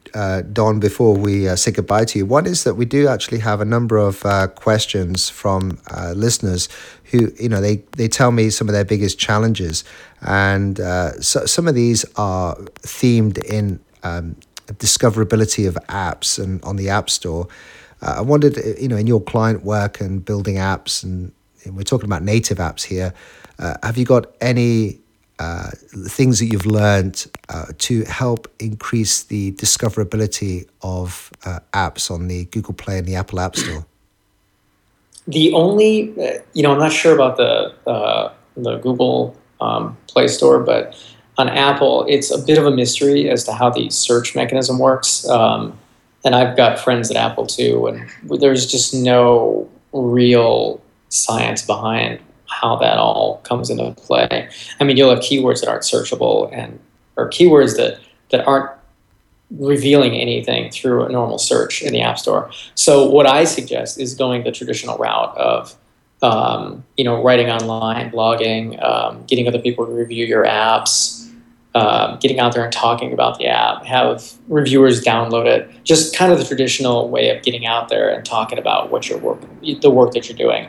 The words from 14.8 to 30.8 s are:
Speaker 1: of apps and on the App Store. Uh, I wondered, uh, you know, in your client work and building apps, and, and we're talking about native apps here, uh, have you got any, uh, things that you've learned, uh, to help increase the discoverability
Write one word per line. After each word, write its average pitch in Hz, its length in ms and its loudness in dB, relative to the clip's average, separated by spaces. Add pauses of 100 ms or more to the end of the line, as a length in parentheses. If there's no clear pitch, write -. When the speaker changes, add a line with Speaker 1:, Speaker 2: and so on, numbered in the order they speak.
Speaker 1:
of 87 60 -4 (140)
apps - 540 -6
and 95 220 -6
on 101 120 -6
the 95 120 -4
App 101 220 -2
Store. 85 360 -4 (540)
Uh, - 180 -4
I - 40 -4
wondered, 147 340 4
uh, - 60 -8 (180)
you 131 80 -4
know, 120 80 0
in 104 100 0
your 117 140 2
client 110 440 -2
work 104 360 -4
and 95 240 -6
building 101 320 -4
apps, 95 480 -4
and, 92 280 -8 (320)
and 95 120 -14
we're 98 60 -8
talking 98 240 -2
about 90 160 -4
native 104 360 0
apps 82 240 -6
here, 92 300 -6 (460)
uh, 85 240 -6
have 117 160 -4
you 123 60 2
got 120 360 2
any, 120 600 0 (380)
uh, 82 320 -8 (360)
things 127 320 2
that 113 80 0
you've 104 180 -2
learned, 104 640 2 (240)
uh, 82 160 -12 (100)
to 113 280 -2
help - 540 -4
increase 110 640 -4
the 101 280 -6
discoverability 104 1120 -2 (160)